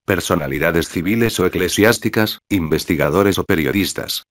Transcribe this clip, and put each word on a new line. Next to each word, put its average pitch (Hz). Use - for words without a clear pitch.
personalidades 82
civiles 110
o 90
eclesiásticas, 104
investigadores 80
o 90
periodistas 85